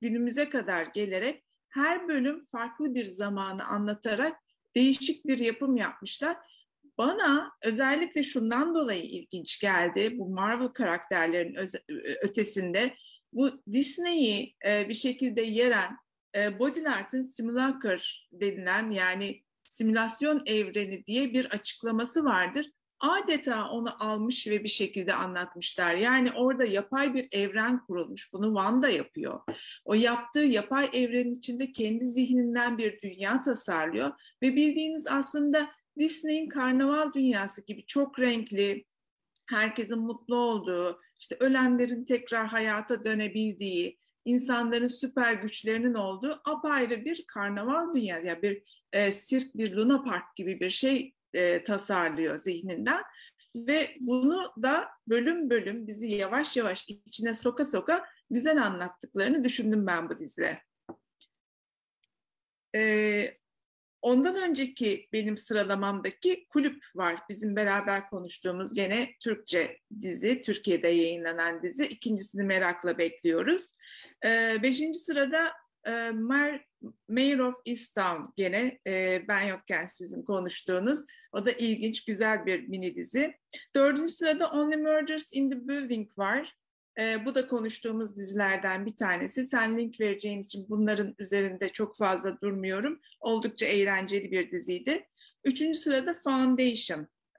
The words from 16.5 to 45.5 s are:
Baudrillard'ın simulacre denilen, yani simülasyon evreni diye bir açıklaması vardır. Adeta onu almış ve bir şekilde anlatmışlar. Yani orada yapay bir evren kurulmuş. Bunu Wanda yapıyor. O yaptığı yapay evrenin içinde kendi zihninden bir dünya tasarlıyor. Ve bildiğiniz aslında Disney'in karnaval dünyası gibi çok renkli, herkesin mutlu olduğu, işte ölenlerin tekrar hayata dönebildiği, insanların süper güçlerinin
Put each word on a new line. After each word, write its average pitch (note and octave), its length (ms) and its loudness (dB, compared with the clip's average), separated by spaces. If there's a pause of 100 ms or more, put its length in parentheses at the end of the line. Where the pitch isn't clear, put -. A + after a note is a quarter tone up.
Baudrillard'ın C4 640 0
simulacre A#3+ 800 -2 (320)
denilen, G3 580 -2
yani F#3+ 520 -2 (220)
simülasyon A3+ 840 2
evreni G3+ 600 -2
diye B3 260 0
bir B3+ 120 2
açıklaması A3+ 800 -2
vardır. B3 420 2 (340)
Adeta D4 680 0
onu A#3 360 -4
almış G#3+ 420 -2
ve G#3 180 0
bir G#3 40 -4
şekilde F#3+ 460 0
anlatmışlar. F3+ 800 -2
Yani B3 380 4
orada B3+ 320 2
yapay B3 500 0
bir B3+ 180 -2
evren A3 540 0
kurulmuş. F3 460 -6
Bunu G3 140 -2
Wanda A3 420 4
yapıyor. D3 520 -2 (440)
O G#3 100 0
yaptığı A#3+ 440 2
yapay C4+ 540 2
evrenin B3 420 0
içinde B3+ 380 -6
kendi A3+ 320 -2
zihninden A#3+ 720 2
bir G#3+ 220 -2
dünya G3+ 420 -2
tasarlıyor. A3 680 0 (320)
Ve C4 140 4
bildiğiniz D4+ 500 2
aslında D4 640 2 (280)
Disney'in D#4 500 0
karnaval C#4 640 2
dünyası A3 540 0
gibi - 200 -12
çok C#4 340 0
renkli, G#3+ 640 0 (600)
herkesin A3 520 -2
mutlu A#3 380 -4
olduğu, F3+ 640 0 (180)
işte - 220 -12
ölenlerin B3 640 4
tekrar A#3+ 420 0
hayata A3 580 -2
dönebildiği, G#3 920 -2 (260)
insanların A#3+ 640 2
süper B3 480 0
güçlerinin A3 600 -2